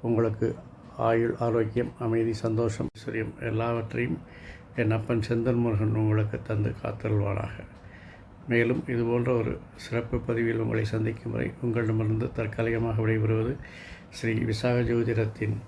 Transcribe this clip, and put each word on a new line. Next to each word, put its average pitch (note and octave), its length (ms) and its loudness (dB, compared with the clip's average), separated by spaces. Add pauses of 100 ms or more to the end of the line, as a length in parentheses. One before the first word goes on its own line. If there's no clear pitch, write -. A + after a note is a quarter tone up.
உங்களுக்கு A#2 460 2 (500)
ஆயுள், A#2 420 4
ஆரோக்கியம், A#2 600 0
அமைதி, A2+ 340 2
சந்தோஷம், A2+ 540 0
ஐஸ்வர்யம் - 540 -6
எல்லாவற்றையும் A#2 760 -2 (580)
என் A2 160 2
அப்பன் A2+ 300 2
செந்தன் A#2 340 2
முருகன் A2 400 2
உங்களுக்கு G#2+ 460 2
தந்து G#2+ 340 -2
காத்தருள்வானாக. G#2 800 -2 (920)
மேலும் A#2+ 400 4
இதுபோன்ற A#2+ 460 2
ஒரு A#2 260 0 (160)
சிறப்பு A#2 440 -2
பதிவில் A#2 400 0
உங்களை A2 260 0
சந்திக்கும் A2+ 460 -2
வரை A#2 200 0 (100)
உங்களிடமிருந்து A2 720 2
தற்காலிகமாக A2+ 680 0
விடைபெறுவது A2 520 2 (560)
ஸ்ரீ A2+ 240 -2
விசாக A#2 480 2
ஜோதிடத்தின் A2 760 0 (100)